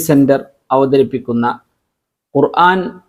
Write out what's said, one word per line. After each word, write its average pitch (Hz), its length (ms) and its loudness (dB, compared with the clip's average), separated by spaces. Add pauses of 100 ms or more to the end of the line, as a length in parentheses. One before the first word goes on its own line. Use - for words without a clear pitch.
സെന്റർ 139 340 2 (340)
അവതരിപ്പിക്കുന്ന 131 720 0 (880)
ഖുർആൻ 170 440 2 (300)